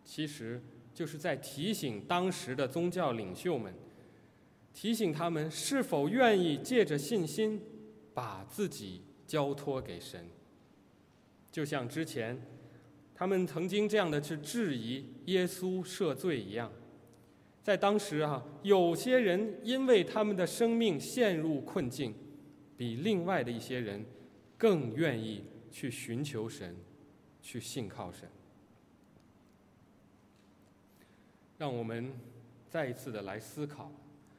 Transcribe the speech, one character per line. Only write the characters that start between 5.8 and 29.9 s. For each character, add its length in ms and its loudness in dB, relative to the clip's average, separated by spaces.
否 260 2
愿 300 8
意 200 2
借 260 4
着 140 0
信 280 0
心 320 0
把 320 -6
自 240 -2
己 320 -10
交 280 0
托 260 -4
给 180 -10
神。 280 -14
就 140 -2
像 240 -2
之 160 -4
前 340 -4
他 120 -2
们 200 2
曾 200 -2
经 220 2
这 80 2
样 140 4
的 100 2
去 160 -4
质 400 -2
疑 300 -4
耶 220 4
稣 360 -2
赦 320 0
罪 240 0
一 140 -6
样， 180 -4
在 120 4
当 240 6
时 200 -2
啊， 260 0
有 320 8
些 240 4
人 440 2
因 240 2
为 180 8
他 180 0
们 140 2
的 100 2
生 300 2
命 240 4
陷 380 2
入 240 0
困 260 -2
境， 260 -4
比 200 -4
另 280 2
外 180 2
的 80 -2
一 80 -4
些 220 -4
人 240 -4
更 360 4
愿 240 2
意 240 -6
去 200 -6
寻 320 -4
求 260 -4
神， 280 -12
去 160 -10
信 300 -8
靠 240 -10
神。 160 -16